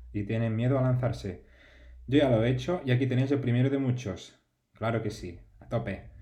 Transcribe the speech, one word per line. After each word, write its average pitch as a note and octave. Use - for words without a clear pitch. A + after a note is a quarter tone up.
y G#2
tienen A2+
miedo B2
a B2+
lanzarse. B2
Yo C3+
ya C#3+
lo A2+
he B2
hecho F3
y C3
aquí B2
tenéis B2+
el C#3+
primero B2
de C#3
muchos. B2
Claro A2
que G#2+
sí, F2+
a -
tope. G2+